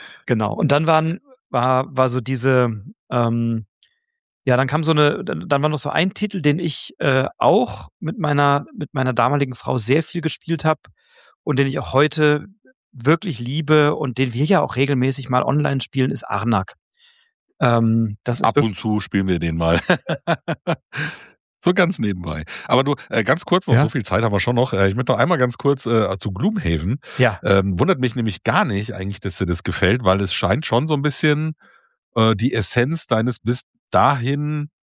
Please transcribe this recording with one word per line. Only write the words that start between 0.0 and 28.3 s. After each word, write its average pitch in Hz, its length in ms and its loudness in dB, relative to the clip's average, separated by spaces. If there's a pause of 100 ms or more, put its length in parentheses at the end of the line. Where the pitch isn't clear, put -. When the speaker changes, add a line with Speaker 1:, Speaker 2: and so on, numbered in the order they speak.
Speaker 1:
<laughs> - 220 -20
Speaker 2:
genau. 110 280 0
Und 135 200 2
dann 156 140 2
waren, 160 340 2 (280)
war, 127 360 0 (100)
war 131 140 4
so 123 100 -2
diese, 123 640 0 (280)
ähm, 117 540 0 (800)
ja, 123 140 2
dann 131 100 2
kam 156 160 -2
so 156 80 2
eine, 151 320 2
dann, - 240 -6
dann 139 140 2
war 151 80 2
noch 151 100 -2
so - 100 -6
ein 180 240 0
Titel, 202 280 -4
den 147 180 2
ich, - 400 -6
äh, 135 280 2 (100)
auch 185 500 2 (140)
mit 180 180 -6
meiner, 143 460 2 (120)
mit 151 160 -8
meiner 131 200 -2
damaligen 127 420 0
Frau 131 220 -4
sehr 123 260 0
viel - 160 -8
gespielt 160 460 -4
hab 156 140 0 (680)
und 135 140 0
den 139 80 2
ich 135 100 -4
auch 127 140 -8
heute 147 540 2 (480)
wirklich 139 460 0
liebe 147 560 2
und 131 220 -4
den 127 160 0
wir 127 120 0
ja 165 160 4
auch - 160 -4
regelmäßig 135 500 0
mal 127 160 2
online 139 380 0
spielen, 135 280 -2
ist - 140 -8
Arnak. 104 520 -2 (840)
Ähm, 113 640 2
das 120 160 -2
ist - 60 0
Speaker 1:
Ab 113 100 2
Speaker 2:
wirk- 143 100 4
Speaker 1:
und 104 120 -4
zu 107 240 -2
spielen 98 260 -2
wir 90 120 0
den 82 180 -2
mal. 82 240 2
<laughs> - 720 -2 (1120)
So 180 80 4
ganz 175 240 0
nebenbei. 87 460 -4 (240)
Aber 127 160 2
du, 139 120 -2 (140)
äh, 110 140 0
ganz 135 220 -2
kurz - 220 0
noch, 123 80 4
Speaker 2:
Ja. 123 80 6
Speaker 1:
so - 60 2
viel 123 140 -4
Zeit 98 200 0
haben 107 100 0
wir 98 80 2
schon 120 140 0
noch. 123 180 0
Äh, 98 160 2
ich 98 60 -2
möchte 123 180 0
noch 104 60 0
einmal 156 180 2
ganz 123 200 0
kurz, 131 280 0
äh, 110 320 2
zu 98 160 -6
Gloomhaven. 107 640 -2 (180)
Speaker 2:
Ja. 117 240 2
Speaker 1:
Ähm, 98 380 2
wundert 160 200 2
mich 123 160 -2
nämlich 113 280 -4